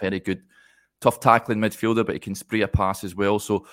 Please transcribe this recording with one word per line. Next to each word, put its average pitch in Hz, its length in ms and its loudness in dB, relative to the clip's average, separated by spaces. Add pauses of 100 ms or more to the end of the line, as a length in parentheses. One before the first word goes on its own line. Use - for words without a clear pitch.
very 95 180 -2
good, - 220 -4 (600)
tough 226 180 2
tackling 113 400 4
midfielder, 110 460 0
but - 100 -4
he - 40 -8
can 98 140 -10
spray 110 280 -4
a 95 60 0
pass 98 360 -2
as 90 120 -10
well. 101 240 2
So, 101 340 -2